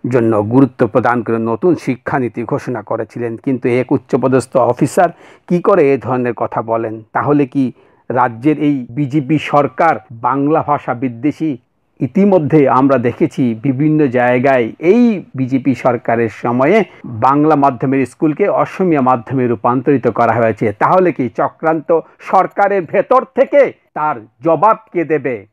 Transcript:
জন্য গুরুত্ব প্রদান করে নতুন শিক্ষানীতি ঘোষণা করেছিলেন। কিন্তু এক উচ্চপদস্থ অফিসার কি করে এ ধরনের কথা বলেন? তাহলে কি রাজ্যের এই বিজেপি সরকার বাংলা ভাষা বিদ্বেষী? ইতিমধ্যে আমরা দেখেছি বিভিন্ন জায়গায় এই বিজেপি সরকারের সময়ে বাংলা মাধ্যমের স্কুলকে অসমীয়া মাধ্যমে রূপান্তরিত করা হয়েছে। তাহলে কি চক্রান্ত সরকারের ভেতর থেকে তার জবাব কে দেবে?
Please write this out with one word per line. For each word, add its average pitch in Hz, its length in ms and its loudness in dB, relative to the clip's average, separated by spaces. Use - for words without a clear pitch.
জন্য 113 340 0
গুরুত্ব 123 440 2
প্রদান 120 360 0
করে 113 160 -4
নতুন 113 360 0
শিক্ষানীতি 123 680 -6
ঘোষণা 123 380 -6
করেছিলেন। 113 560 -8
কিন্তু 131 320 -4
এক 120 220 0
উচ্চপদস্থ 131 640 0
অফিসার 131 520 2
কি 175 140 0
করে 170 320 4
এ 131 40 0
ধরনের 123 360 -4
কথা - 280 -6
বলেন? 113 420 -4
তাহলে 143 320 0
কি 131 260 -4
রাজ্যের 123 500 -2
এই 143 300 -2
বিজেপি 139 480 -2
সরকার 143 580 0
বাংলা 139 560 -2
ভাষা 143 260 -4
বিদ্বেষী? 127 640 -6
ইতিমধ্যে 156 680 2
আমরা 131 280 4
দেখেছি 123 640 -2
বিভিন্ন 147 440 0
জায়গায় 123 720 2
এই 214 440 2
বিজেপি 131 400 0
সরকারের 117 540 0
সময়ে 131 540 0
বাংলা 139 500 2
মাধ্যমের 135 500 0
স্কুলকে 160 440 -2
অসমীয়া 147 520 0
মাধ্যমে 127 460 0
রূপান্তরিত 127 600 0
করা 113 260 0
হয়েছে। 113 400 0
তাহলে 170 380 2
কি 123 180 -4
চক্রান্ত 160 680 -2
সরকারের 196 600 0
ভেতর 202 440 0
থেকে 247 380 2
তার 151 220 -4
জবাব 165 360 2
কে 170 100 -2
দেবে? 135 500 -4